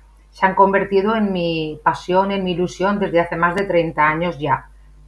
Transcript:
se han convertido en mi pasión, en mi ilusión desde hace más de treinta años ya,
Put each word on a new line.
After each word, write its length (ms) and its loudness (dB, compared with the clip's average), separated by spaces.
se 160 0
han 80 0
convertido 600 4
en 180 0
mi 520 -4
pasión, 480 0
en 100 -2
mi 100 -2
ilusión 460 -2
desde 220 0
hace 160 -4
más 180 0
de 100 -2
treinta 440 0
años 300 -2
ya, 320 -2